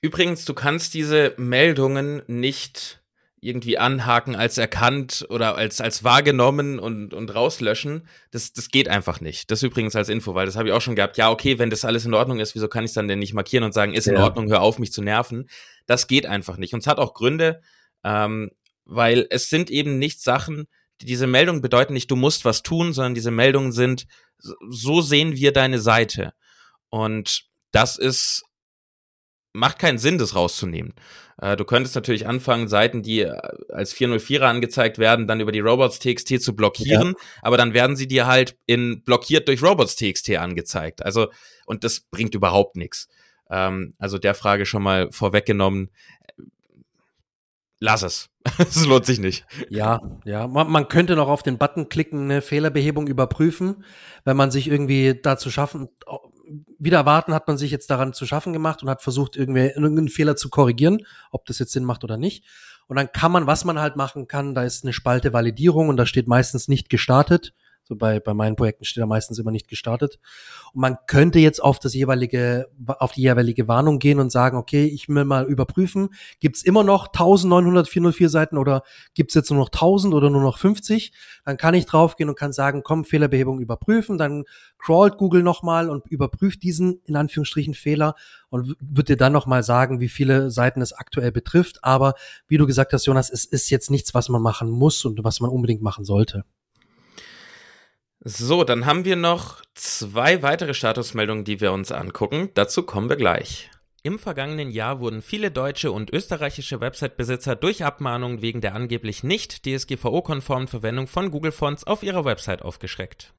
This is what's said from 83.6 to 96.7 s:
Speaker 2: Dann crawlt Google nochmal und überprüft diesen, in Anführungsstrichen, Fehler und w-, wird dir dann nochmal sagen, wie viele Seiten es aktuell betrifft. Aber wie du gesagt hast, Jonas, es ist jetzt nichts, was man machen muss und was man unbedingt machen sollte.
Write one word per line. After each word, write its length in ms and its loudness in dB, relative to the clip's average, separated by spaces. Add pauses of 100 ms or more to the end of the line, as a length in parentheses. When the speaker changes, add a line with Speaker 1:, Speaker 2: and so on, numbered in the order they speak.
Speaker 2:
Dann 260 -4 (320)
crawlt 400 4
Google 240 4
nochmal 480 0
und 180 -8
überprüft 560 -2
diesen, 420 0
in 120 -2
Anführungsstrichen, 560 -2
Fehler 420 0 (340)
und 200 -4
w-, 100 -8
wird 300 0
dir 80 4
dann 160 4
nochmal 300 2
sagen, 360 2
wie 80 -2
viele 440 2
Seiten 300 0
es 120 -4
aktuell 380 -4
betrifft. 520 0
Aber 300 4 (340)
wie 100 2
du 100 6
gesagt 260 2
hast, 140 0
Jonas, 240 2
es 120 -6
ist 280 -4
jetzt 180 -2
nichts, 240 -2
was 160 0
man 120 2
machen 280 -2
muss 340 2
und 200 -4
was 180 -2
man 80 0
unbedingt 320 -2
machen 240 -4
sollte. 400 0 (1800)